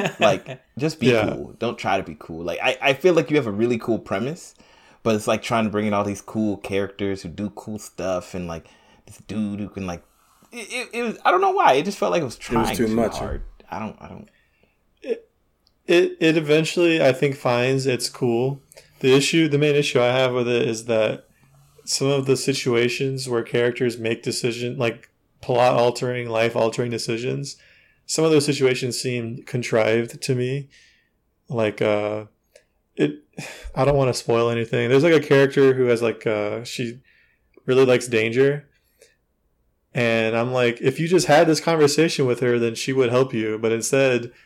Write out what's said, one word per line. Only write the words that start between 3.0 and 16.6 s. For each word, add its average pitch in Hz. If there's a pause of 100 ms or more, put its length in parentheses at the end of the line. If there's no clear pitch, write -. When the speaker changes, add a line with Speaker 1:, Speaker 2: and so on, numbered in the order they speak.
Speaker 2:
like 160
you 147
have 135
a 110
really 117
cool 113
premise, 117 (480)
but 113
it's, 107
like, 110
trying 113
to 107
bring 107
in 107
all 101
these 101
cool 107
characters 98
who 92
do 98
cool -
stuff, 90
and, 90
like, 82 (380)
this -
dude 101
who 101
can, 95
like, 87 (500)
it, 233
it, 233
it 233
was, 220
I 262
don't 359
know 392
why. 359
It 143
just 196
felt 202
like 175
it -
was 117
Speaker 1:
It -
was - (200)
Speaker 2:
trying 101
Speaker 1:
too 117
Speaker 2:
too 110
Speaker 1:
much. 113
Speaker 2:
hard. 69 (280)
I 85
don't, 107
I -
don't. - (760)
Speaker 3:
It, - (580)
it, 175
it 160
eventually, 160